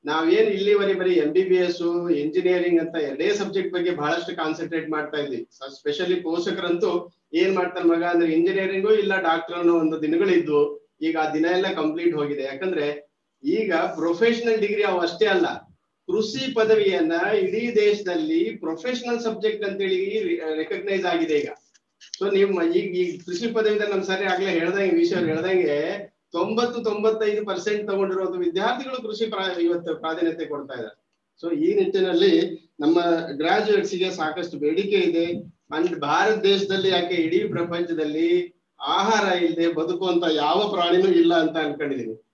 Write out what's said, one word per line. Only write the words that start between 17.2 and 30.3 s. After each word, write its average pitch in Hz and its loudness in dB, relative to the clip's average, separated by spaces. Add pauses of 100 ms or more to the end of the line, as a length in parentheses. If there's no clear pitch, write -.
ಇಡೀ 202 0
ದೇಶದಲ್ಲಿ 185 0
professional 240 -4
subject 214 -2
ಅಂತೇಳಿ 196 -2 (160)
recognize 190 -4
ಆಗಿದೆ 160 0
ಈಗ. - -4 (720)
So 196 0
ನೀವು 190 2
ಈಗ, 180 0
ಈ 175 -2
ಕೃಷಿ 180 -6
ಪದವಿದಲ್ಲಿ 208 0
ನಮ್ 185 0
ಸರಿ 190 -2
ಆಗ್ಲೇ 190 0
ಹೇಳ್ದಂಗೆ, 175 0
ವಿಷಯ 170 2
ಹೇಳ್ದಂಗೆ 165 0 (240)
ತೊಂಬತ್ತು, 226 -2
ತೊಂಬತ್ತೈದು 214 0
ಪರ್ಸೆಂಟ್ 202 -4
ತಗೊಂಡಿರುವಂತ 190 -2
ವಿದ್ಯಾರ್ಥಿಗಳು 220 -2
ಕೃಷಿ 214 -4
ಪ್ರಾ-, 190 -4
ಇವತ್ತು 170 0
ಪ್ರಾಧಾನ್ಯತೆ 165 -4